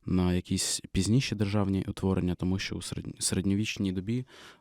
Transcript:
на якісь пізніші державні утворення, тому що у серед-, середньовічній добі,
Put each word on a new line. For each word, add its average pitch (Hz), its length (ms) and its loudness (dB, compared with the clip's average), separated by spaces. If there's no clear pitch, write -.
на 90 280 4
якісь - 460 -2
пізніші 107 420 2
державні 98 540 0
утворення, 95 460 0
тому 92 240 0
що - 180 -6
у 87 60 -8
серед-, - 400 -8
середньовічній 98 720 0
добі, 110 340 -4